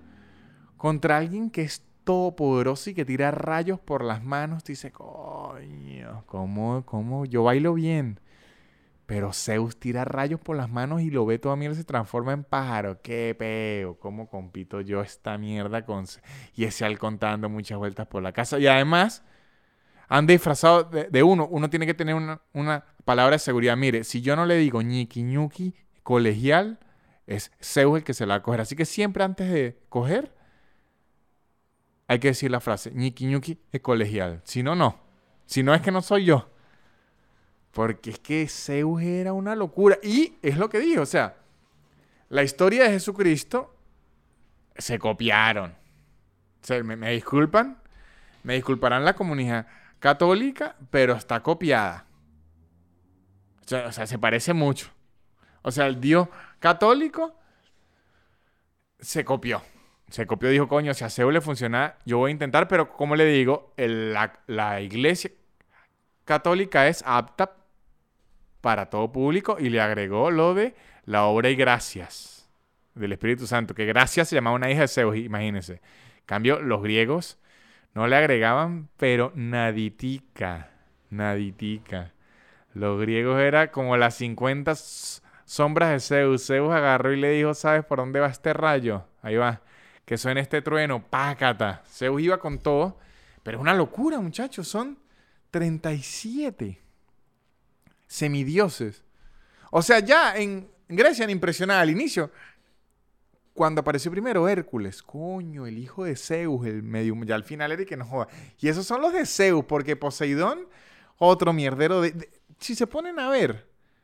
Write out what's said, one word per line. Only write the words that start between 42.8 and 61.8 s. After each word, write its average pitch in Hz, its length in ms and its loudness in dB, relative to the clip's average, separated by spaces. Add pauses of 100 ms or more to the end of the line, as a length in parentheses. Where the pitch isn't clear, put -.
de 233 60 6
Jesucristo 196 840 0 (1040)
se - 240 -6
copiaron. 107 720 2
O - 920 -20
sea, 123 180 -2
me, 113 140 -8
me 113 140 -6
disculpan, 156 680 0 (640)
me 123 120 -4
disculparán 127 500 0
la 196 100 2
comunidad 127 520 -4 (320)
católica, 196 760 2 (140)
pero 127 240 4
está 113 280 -6
copiada. 135 640 0 (1600)
O - 60 -20
sea, 127 180 -4
o 113 60 -12
sea, 110 120 -8
se 113 140 -8
parece 117 340 2
mucho. 143 340 0 (760)
O 127 100 -6
sea, 143 160 0
el 127 140 -4
Dios 165 260 4 (320)
católico 277 800 2 (1600)
se 147 240 -6
copió. 120 380 -2 (480)
Se 113 180 -6
copió, 120 220 0
dijo, 139 180 4
"Coño, 143 260 0
si 127 120 -8
a 110 40 -6
Zeus 127 220 2
le 165 80 4
funciona, 135 560 -2 (100)